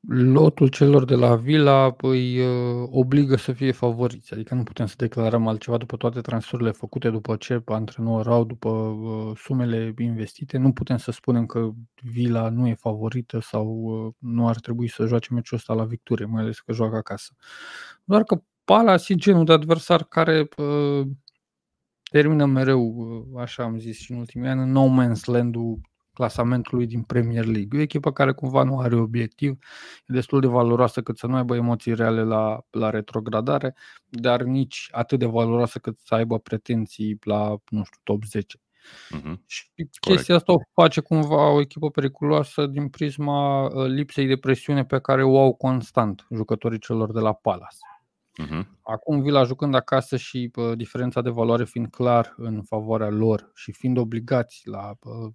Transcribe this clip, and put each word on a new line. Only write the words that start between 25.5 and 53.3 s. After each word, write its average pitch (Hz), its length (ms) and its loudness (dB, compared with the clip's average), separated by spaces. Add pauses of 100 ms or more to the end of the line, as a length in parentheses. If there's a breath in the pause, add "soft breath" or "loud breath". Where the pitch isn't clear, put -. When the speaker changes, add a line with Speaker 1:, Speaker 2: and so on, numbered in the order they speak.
Speaker 1:
clasamentului 120 680 -2
din 117 160 -6
Premier 117 440 0
League. 110 320 -2
E - 20 0
o - 20 2
echipă 147 300 0
care 135 200 2
cumva 135 320 0
nu 135 160 0
are 120 160 0
obiectiv, 117 640 -2 (480 loud breath)
e 127 80 -8
destul 127 260 0
de 131 80 4
valoroasă 120 540 4
cât 110 160 -8
să 123 100 -10
nu 127 80 -2
aibă 123 200 -2
emoții 120 400 -2
reale 113 280 0
la, 110 460 -2
la 113 200 -2
retrogradare, 113 840 -4 (300 loud breath)
dar 123 360 -2
nici 131 500 -4
atât 117 280 -2
de 123 60 0
valoroasă 117 540 0
cât 117 200 -10
să - 160 -2
aibă 113 240 0
pretenții 107 840 -6
la, 104 320 -2 (140)
nu 107 140 -4
știu, - 200 -14
top 107 200 -2
zece. - 360 -8 (500 loud breath)
Speaker 2:
Mhm. 78 360 -10
Speaker 1:
Și - 300 -16
Speaker 2:
Corect. - 240 -14
Speaker 1:
chestia 180 360 2
asta 175 180 4
o 156 60 4 (140)
face 165 260 4
cumva 151 500 2
o 147 100 4
echipă 147 300 -4
periculoasă 147 760 -2
din 139 240 -6
prisma, 143 760 -2
uh, 131 220 -4
lipsei 135 400 -2
de 135 100 0
presiune 135 480 0
pe 135 140 -2
care 135 240 2
o 135 160 6
au 135 140 6
constant 120 800 -2
jucătorii 110 460 -4
celor 110 320 -4
de 113 80 -4
la 110 140 0
Palace. - 440 -6 (600)
Speaker 2:
Mhm. 80 440 -10
Speaker 1:
Acum 135 400 -4
Villa 139 220 4
jucând 131 320 -2
acasă 131 420 0
și, 123 380 -8
uh, 117 200 -2
diferența 123 460 -4
de 123 80 -4
valoare 117 360 0
fiind 113 240 -8
clar 120 480 0
în 110 260 -8
favoarea 110 460 -4
lor 107 440 0